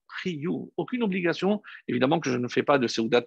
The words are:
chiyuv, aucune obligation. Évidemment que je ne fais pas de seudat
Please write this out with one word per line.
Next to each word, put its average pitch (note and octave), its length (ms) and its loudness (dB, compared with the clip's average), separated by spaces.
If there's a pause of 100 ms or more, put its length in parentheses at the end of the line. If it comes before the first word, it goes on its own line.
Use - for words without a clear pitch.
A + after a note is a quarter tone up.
(220)
chiyuv, D#3+ 560 -6
aucune A#3+ 260 -4
obligation. F#3 580 0 (260)
Évidemment C3 340 2
que C#3+ 80 -2
je B2 80 0
ne B2 100 -2
fais B2+ 160 0
pas C#3+ 160 4
de A#2+ 80 2
seudat A2+ 400 0